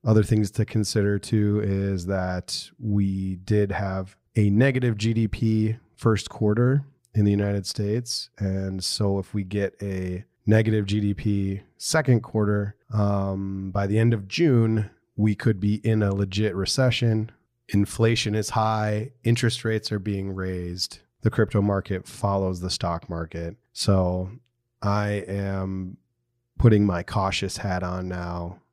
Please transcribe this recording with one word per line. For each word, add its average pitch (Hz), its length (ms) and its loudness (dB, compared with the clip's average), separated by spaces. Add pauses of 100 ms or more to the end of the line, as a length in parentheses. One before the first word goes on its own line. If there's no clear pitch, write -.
Other 107 200 6
things 107 280 2
to 107 140 0
consider 101 540 0
too 104 440 2
is 98 440 -2
that 92 720 -4
we 98 560 0
did 101 360 0
have 95 440 -4 (200)
a 104 140 4
negative 123 480 2
G 113 160 0
D 113 140 2
P 110 480 0 (200)
first 113 340 0
quarter 120 540 2 (300)
in 104 100 4
the 101 80 4
United 101 360 0
States. 107 720 -4
And 95 440 -4
so 98 360 0
if - 160 -8
we 101 80 -2
get 98 360 -4
a 92 460 -6 (220)
negative 110 400 4
G 104 120 0
D 101 140 0
P 98 480 -2 (160)
second 131 440 2
quarter, 104 540 -2 (160)
um, 98 800 -2
by 101 140 0
the 101 140 2
end 117 160 4
of 98 120 -8
June, 113 640 4 (260)
we 104 200 2
could 104 240 0
be 104 160 2 (120)
in 110 140 2
a 98 140 2
legit 98 400 -2
recession. 113 760 0 (380)
Inflation 113 640 2
is 107 160 -2
high. 107 640 -2 (120)
Interest 120 400 2
rates 110 280 -2
are 104 80 -2
being 98 340 -4
raised. 90 680 -6 (220)
The 110 80 2
crypto 107 320 0
market 98 460 -2
follows 95 520 -4
the 90 120 -6
stock 85 360 -4
market. 85 480 -8 (160)
So 92 600 0 (500)
I 104 460 -2
am 95 680 -6 (600)
putting 104 300 6
my 90 160 -2
cautious 98 540 -4
hat 92 260 -4
on 92 240 -6
now 87 500 -8 (160)